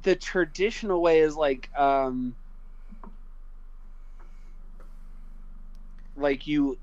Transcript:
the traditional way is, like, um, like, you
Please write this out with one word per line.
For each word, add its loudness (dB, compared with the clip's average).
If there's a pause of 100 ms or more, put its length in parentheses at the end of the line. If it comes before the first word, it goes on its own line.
the 6
traditional 0
way 8
is, 6
like, 2
um, 4 (3750)
like, 2
you 4